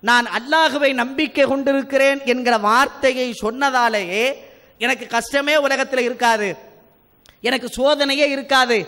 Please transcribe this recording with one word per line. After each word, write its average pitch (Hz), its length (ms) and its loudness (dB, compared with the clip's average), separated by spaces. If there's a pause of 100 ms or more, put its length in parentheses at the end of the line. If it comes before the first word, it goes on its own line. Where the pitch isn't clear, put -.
நான் 240 280 2
அல்லாஹுவை 277 640 0
நம்பிக்கை 269 520 0
கொண்டிருக்கிறேன் 277 760 0
என்கிற 240 340 0
வார்த்தையை 254 720 0 (120)
சொன்னதாலேயே 226 840 0 (560)
எனக்கு 247 260 -2
கஷ்டமே 277 500 -2
உலகத்தில் 262 500 0
இருக்காது, 233 420 0 (920)
எனக்கு 247 300 -4
சோதனையே 285 580 0
இருக்காது 262 600 0